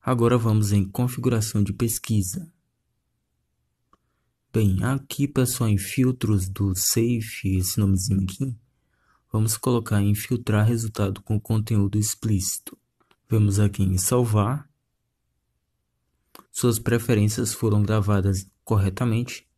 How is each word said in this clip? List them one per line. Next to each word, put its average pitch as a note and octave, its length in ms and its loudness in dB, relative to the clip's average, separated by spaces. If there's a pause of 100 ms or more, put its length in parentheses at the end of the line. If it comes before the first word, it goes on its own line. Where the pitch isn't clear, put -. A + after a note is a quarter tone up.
Agora A#2+ 320 2
vamos A2 360 2
em G2+ 120 4
configuração A#2 760 -2
de G2 100 0
pesquisa. A2 800 -2 (2000)
Bem, G2 300 2
aqui, C3+ 460 -2
pessoal, B2 420 0
em G2+ 80 4
filtros A2 720 0
do G2 260 -2
Safe, A2+ 840 -2
esse F#2 220 -2
nomezinho G2 420 2
aqui, B2+ 320 -4 (800)
vamos A2 260 0
colocar A2+ 460 0
em G2+ 100 2
filtrar G#2 540 0
resultado A2 560 -2
com G#2+ 160 -2
conteúdo G#2 600 0
explícito. - 760 -4 (520)
Vamos G#2 320 2
aqui G2 240 2
em F#2+ 120 0
salvar. A#2 720 0 (1800)
Suas A#2 300 0
preferências A#2 760 0
foram G#2 260 0
gravadas G2 720 0 (140)
corretamente. A2 840 -2 (120)